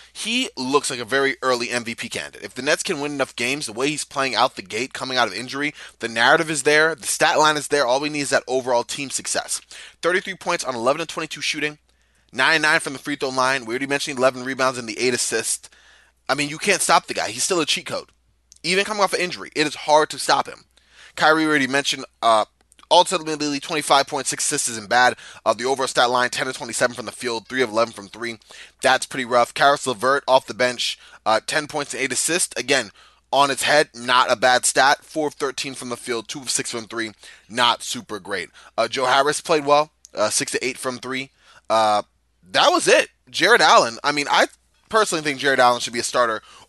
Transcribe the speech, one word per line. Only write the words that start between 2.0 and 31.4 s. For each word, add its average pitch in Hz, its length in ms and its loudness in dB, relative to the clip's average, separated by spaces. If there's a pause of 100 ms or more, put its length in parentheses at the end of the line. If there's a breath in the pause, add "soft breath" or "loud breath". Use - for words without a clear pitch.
candidate. 71 340 -10
If - 100 -14
the 127 80 -10
Nets 151 220 0
can 165 160 -4
win 147 140 -4
enough 139 220 -4
games, 135 300 -4
the 110 80 -10
way 131 140 -2
he's 151 180 -4
playing 135 300 -4
out 120 220 2
the 117 40 -12
gate, 107 320 -8
coming 131 240 -6
out 117 100 4
of 95 60 -6
injury, 131 400 -6 (260 loud breath)
the 113 100 -4
narrative 143 420 4
is 151 120 -4
there, 156 300 4
the - 140 -12
stat 143 320 2
line 151 160 6
is 143 140 -6
there, 143 180 2
all 131 140 2
we 151 80 -2
need 151 120 -4
is 135 80 -4
that 131 180 2
overall 127 360 0
team 143 260 -8
success. - 520 -6 (420 loud breath)
Thirty-three 185 320 -2
points 175 300 -2
on 131 100 -4
eleven 131 260 0
and 160 80 -8
twenty-two 156 320 -8
shooting, 151 380 -4 (540)
nine 151 280 4
nine 156 200 4
from 147 120 -6
the 127 60 -10
free 147 160 -6
throw 139 140 -2
line. 131 360 0
We 113 80 -6
already 135 140 -4
mentioned 139 320 -4
eleven 127 240 2
rebounds 131 340 -2
and 117 100 -10
the 110 120 -8
eight 123 160 2
assists. - 540 -4 (600 soft breath)
I 131 60 2
mean, 147 140 -2
you 156 100 -10
can't 190 220 0
stop - 260 4
the - 80 -6
guy. 165 140 -4
He's - 140 -6
still 175 180 0
a 151 40 0
cheat - 220 -4
code. 95 220 -8 (540)
Even 185 220 0
coming 208 160 -2
off 185 120 2
an 165 80 0
injury, 170 340 -6
it 151 100 2
is 147 100 -4
hard 156 360 2
to 135 80 -10
stop 139 280 0
him. - 180 -18 (500 loud breath)
Kyrie 160 300 4
already 147 220 2
mentioned, 135 360 -2 (180)
uh, 110 240 4 (460)
ultimately, 156 680 2
twenty-five 147 480 2
point 135 200 -6
six - 160 -6
assists - 240 -2
isn't 110 220 -8
bad. 120 260 4 (300 loud breath)
Uh, 110 80 4
the 110 100 -6
overall 131 240 -2
stat 123 220 2
line, 123 200 2
ten 139 180 -4
of 131 100 -8
twenty-seven 123 380 -2
from 113 100 -12
the 101 80 -10
field, 117 340 -8
three 127 140 -2
of 120 80 0
eleven 113 240 0
from 101 160 -14
three. 113 280 -10 (440 loud breath)
That's 160 240 2
pretty 135 180 -6
rough. 120 300 0
Caris 143 340 2
LeVert 127 400 0
off 131 200 2
the 120 60 -10
bench, 120 460 -2 (260 loud breath)
uh, 110 200 2